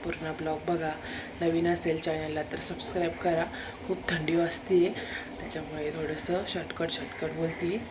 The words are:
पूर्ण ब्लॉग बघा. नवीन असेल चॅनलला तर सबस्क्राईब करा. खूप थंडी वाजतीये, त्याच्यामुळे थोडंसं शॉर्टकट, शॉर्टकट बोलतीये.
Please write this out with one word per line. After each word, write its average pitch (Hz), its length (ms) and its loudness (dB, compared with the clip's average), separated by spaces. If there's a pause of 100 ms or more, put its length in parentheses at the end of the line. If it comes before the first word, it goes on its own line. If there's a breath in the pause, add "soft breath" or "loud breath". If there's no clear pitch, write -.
पूर्ण 160 280 -4
ब्लॉग 156 260 -2 (100)
बघा. 160 240 2 (500 loud breath)
नवीन 165 260 4
असेल 170 320 2
चॅनलला 156 420 0
तर 160 180 -4
सबस्क्राईब 175 520 0
करा. 170 340 2 (420 loud breath)
खूप - 220 -2
थंडी 165 260 2
वाजतीये, 170 540 6 (500 loud breath)
त्याच्यामुळे 156 520 -4
थोडंसं 160 580 0
शॉर्टकट, 165 400 -2
शॉर्टकट - 400 -4
बोलतीये. 165 480 0 (140)